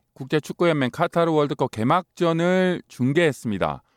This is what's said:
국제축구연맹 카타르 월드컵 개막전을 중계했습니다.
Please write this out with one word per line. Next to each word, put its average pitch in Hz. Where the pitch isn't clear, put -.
국제축구연맹 151
카타르 170
월드컵 147
개막전을 175
중계했습니다. 123